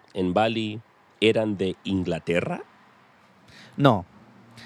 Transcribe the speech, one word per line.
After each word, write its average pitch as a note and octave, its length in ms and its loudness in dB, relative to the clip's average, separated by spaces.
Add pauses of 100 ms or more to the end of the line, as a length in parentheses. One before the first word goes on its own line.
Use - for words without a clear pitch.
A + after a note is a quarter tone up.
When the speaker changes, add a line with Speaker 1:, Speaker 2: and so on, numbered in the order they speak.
(140)
Speaker 1:
en F#2 180 -2
Bali A2 480 -2 (400)
eran G#2+ 360 2
de F#2 180 -2 (100)
Inglaterra? F2+ 760 -2 (1120)
Speaker 2:
No. A#2+ 300 4 (600)